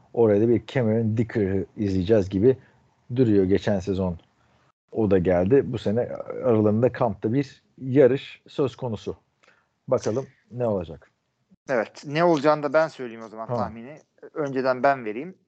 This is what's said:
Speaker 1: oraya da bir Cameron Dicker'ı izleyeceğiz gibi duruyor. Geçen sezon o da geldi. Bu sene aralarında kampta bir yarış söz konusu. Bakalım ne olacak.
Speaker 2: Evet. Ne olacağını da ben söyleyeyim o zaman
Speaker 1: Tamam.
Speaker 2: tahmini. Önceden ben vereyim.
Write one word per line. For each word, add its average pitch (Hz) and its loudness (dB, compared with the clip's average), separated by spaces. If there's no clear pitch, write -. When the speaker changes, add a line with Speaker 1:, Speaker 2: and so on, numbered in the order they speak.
Speaker 1:
oraya 107 4
da 117 2
bir 113 2
Cameron 110 0
Dicker'ı 98 -2
izleyeceğiz 98 0
gibi 104 2
duruyor. 107 4
Geçen 95 0
sezon 92 -4
o 107 0
da 98 4
geldi. 92 2
Bu 92 -6
sene 110 -2
aralarında 110 2
kampta 110 -4
bir 135 -4
yarış 135 2
söz 135 -4
konusu. 107 -8
Bakalım 127 -2
ne 123 -6
olacak. 87 -6
Speaker 2:
Evet. 117 -4
Ne 151 0
olacağını 151 2
da 143 -4
ben 156 2
söyleyeyim 117 -12
o 113 -16
zaman 110 -14
Speaker 1:
Tamam. 120 -4
Speaker 2:
tahmini. 117 -12
Önceden 131 -2
ben 135 2
vereyim. 127 -8